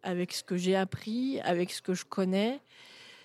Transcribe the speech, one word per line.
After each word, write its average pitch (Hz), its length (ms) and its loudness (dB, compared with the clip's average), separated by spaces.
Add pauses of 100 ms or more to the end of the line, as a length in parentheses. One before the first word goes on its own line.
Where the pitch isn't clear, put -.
avec 180 320 -2
ce - 100 -6
que 190 120 -4
j'ai 180 200 2
appris, 226 640 0
avec 180 300 0
ce - 100 -10
que 185 120 0
je - 120 -4
connais. 202 560 0 (640)